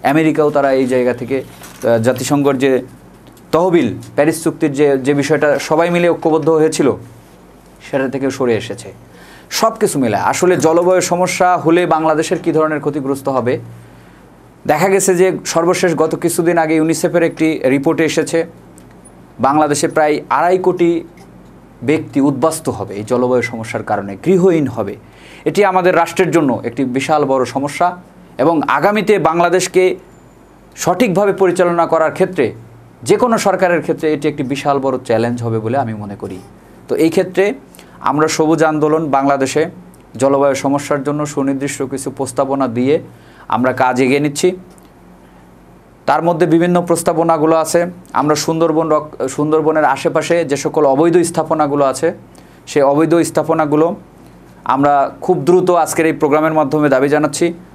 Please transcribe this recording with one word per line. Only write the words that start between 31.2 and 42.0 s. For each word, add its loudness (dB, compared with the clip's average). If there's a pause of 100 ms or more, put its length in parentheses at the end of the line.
পরিচালনা 2
করার 0
ক্ষেত্রে, -2 (500)
যে 2
কোনো 2
সরকারের 0
ক্ষেত্রে -2
এটি -2
একটি -4
বিশাল -2
বড় -2
চ্যালেঞ্জ 0
হবে -4
বলে -2
আমি -4
মনে -12
করি। -12 (500)
তো -2
এই 2
ক্ষেত্রে 0 (460)
আমরা 0
সবুজ 2
আন্দোলন 0
বাংলাদেশে 0 (460)
জলবায়ু 2
সমস্যার -2
জন্য -4
সুনির্দিষ্ট -4
কিছু -8